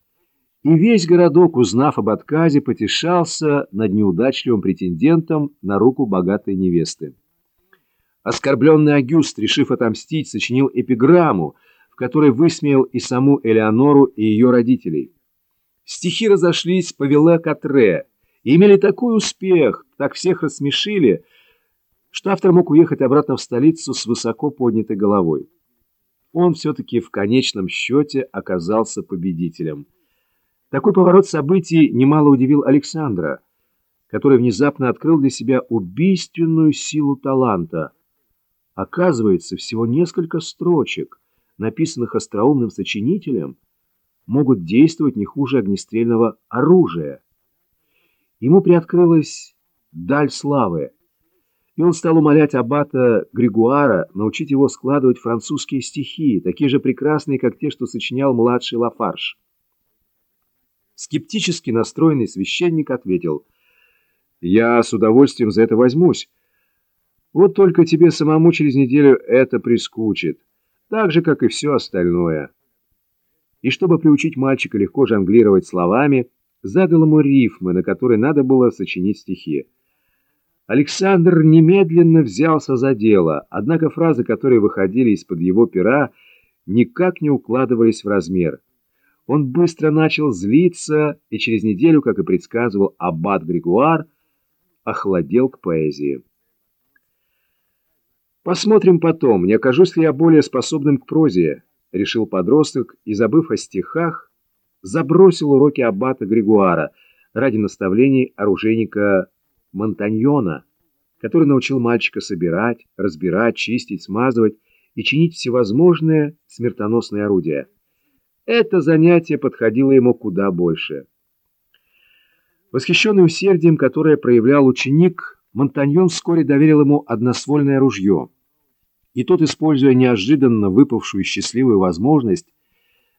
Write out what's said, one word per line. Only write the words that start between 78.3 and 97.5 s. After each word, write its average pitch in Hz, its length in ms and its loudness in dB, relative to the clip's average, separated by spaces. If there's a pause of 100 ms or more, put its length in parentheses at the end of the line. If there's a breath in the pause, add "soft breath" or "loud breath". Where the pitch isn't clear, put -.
было 127 280 2
сочинить 95 480 -6
стихи. 78 480 -10 (1000)
Александр 170 760 2
немедленно 165 800 4
взялся 139 540 -2
за 131 180 0
дело, 98 560 2
однако 151 400 -2
фразы, 156 340 0
которые 120 360 2
выходили 104 500 0
из-под 90 300 -4
его 92 260 2
пера, 113 440 -2 (540 soft breath)
никак 123 560 -2
не 151 80 -2
укладывались 117 760 -2
в 104 40 -8
размер. 87 520 -4 (640)
Он 143 200 -2
быстро 160 440 -2
начал 151 400 0
злиться, 151 880 -2 (100)
и 110 100 -8
через 113 240 -4
неделю, 135 400 2
как 101 160 -2
и 98 40 -2
предсказывал 98 760 -2
аббат 87 440 -4
Григуар, 92 640 -2 (800)
охладел 98 640 -2
к - 120 -16
поэзии. 73 600 -4 (2250)